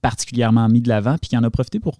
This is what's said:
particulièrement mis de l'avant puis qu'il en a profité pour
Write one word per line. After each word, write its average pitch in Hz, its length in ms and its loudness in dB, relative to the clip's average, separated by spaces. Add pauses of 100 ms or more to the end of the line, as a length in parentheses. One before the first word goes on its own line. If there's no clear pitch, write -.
particulièrement 117 680 0
mis 117 140 4
de 120 80 -2
l'avant 113 320 0
puis - 80 -8
qu'il 123 80 -2
en 117 60 0
a 113 80 0
profité - 280 -4
pour - 200 -8